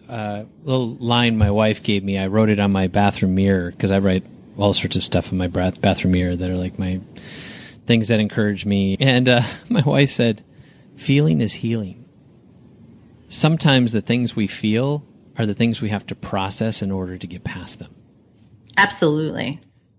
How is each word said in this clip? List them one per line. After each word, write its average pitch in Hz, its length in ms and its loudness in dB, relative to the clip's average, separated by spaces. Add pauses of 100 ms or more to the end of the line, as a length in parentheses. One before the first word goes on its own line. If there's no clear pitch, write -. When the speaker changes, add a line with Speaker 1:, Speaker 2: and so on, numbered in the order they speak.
Speaker 1:
a 107 360 -8 (180)
little 131 320 -2
line 120 420 2
my 104 140 4
wife 107 300 2
gave 101 220 0
me. 98 140 -2
I 95 100 -2
wrote 107 220 4
it 104 100 2
on 101 140 4
my 95 140 2
bathroom 98 480 2
mirror 95 360 2
'cause 98 200 -2
I 98 80 4
write 95 260 2 (320)
all 101 160 4
sorts - 240 -2
of 90 60 -2
stuff - 280 -2
in 92 60 -2
my 92 100 0
bra-, 90 240 0
bathroom 95 420 0
mirror 90 220 0
that 90 140 -4
are, 92 80 -2
like, 90 200 -6
my 92 220 -4 (880)
things 113 220 2
that 110 100 2
encourage 104 460 -2
me. 98 340 0
And, 127 280 4
uh, 123 140 4 (140)
<laughs> - 140 -20
my 220 120 2
wife 139 300 2
said, 117 320 0 (520)
"Feeling 147 460 2
is 107 120 -2
healing." 113 520 -6 (1200)
Sometimes 139 640 2
the 110 100 0
things 120 340 -2
we 107 120 0
feel 131 580 -2 (320)
are 117 80 0
the 104 80 -2
things 117 280 -2
we 107 80 -4
have 104 180 -6
to - 80 -10
process 101 680 -4
in 98 100 -4
order 92 260 -6
to 90 100 -12
get 90 160 -14
past - 360 -12
them. - 140 -20 (840)
Speaker 2:
Absolutely. 156 840 0 (400)